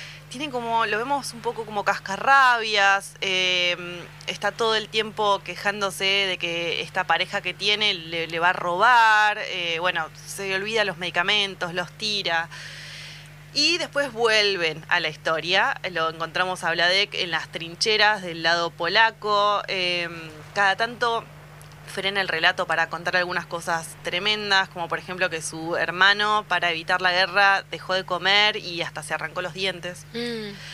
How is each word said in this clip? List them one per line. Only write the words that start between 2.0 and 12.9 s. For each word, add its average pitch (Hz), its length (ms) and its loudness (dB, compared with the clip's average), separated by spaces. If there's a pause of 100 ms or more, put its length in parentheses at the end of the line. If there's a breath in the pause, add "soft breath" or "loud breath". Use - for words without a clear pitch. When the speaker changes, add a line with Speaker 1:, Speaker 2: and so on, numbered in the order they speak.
Speaker 1:
eh, 180 840 0 (220)
está 202 260 -4
todo 220 240 2
el 220 120 -4
tiempo 208 560 0
quejándose 196 600 -4
de 190 340 2
que 170 440 -2
esta 185 220 -4
pareja 170 360 0
que 175 140 -6
tiene 208 400 0
le, 165 320 -6
le 165 120 -4
va 175 120 6
a - 20 6
robar, 214 840 4
eh, 175 420 -4
bueno, 170 280 0 (180)
se 196 280 -6
olvida 214 300 0
los 175 140 -4
medicamentos, 180 760 -2
los 175 180 -4
tira. 175 560 -4 (1040 loud breath)